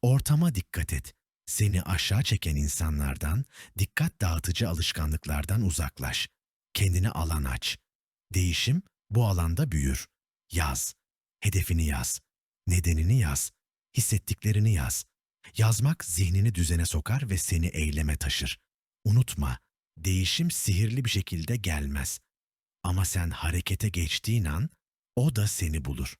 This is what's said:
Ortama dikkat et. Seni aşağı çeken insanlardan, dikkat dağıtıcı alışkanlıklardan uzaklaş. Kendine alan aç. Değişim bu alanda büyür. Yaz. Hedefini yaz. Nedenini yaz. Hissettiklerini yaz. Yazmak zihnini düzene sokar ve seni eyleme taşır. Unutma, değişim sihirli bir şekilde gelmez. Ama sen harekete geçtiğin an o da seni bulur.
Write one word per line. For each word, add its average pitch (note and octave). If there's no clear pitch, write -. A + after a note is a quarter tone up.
Ortama C#3
dikkat F2+
et. C#2
Seni G2+
aşağı G2
çeken E2
insanlardan, D2
dikkat -
dağıtıcı F2+
alışkanlıklardan D#2
uzaklaş. D#2
Kendine F2+
alan D#2
aç. B1
Değişim F#2+
bu A2+
alanda F2+
büyür. C2+
Yaz. D2
Hedefini F2
yaz. C2
Nedenini F2
yaz. D2
Hissettiklerini G#2+
yaz. C#2
Yazmak A2+
zihnini F#2+
düzene E2+
sokar A#2+
ve F#2
seni E2+
eyleme D2+
taşır. -
Unutma, D#2
değişim F#2+
sihirli A2
bir A#2
şekilde F#2+
gelmez. C#2+
Ama F#2
sen F2
harekete F2
geçtiğin F#2
an E2
o C#3
da G#2
seni D#2
bulur. C2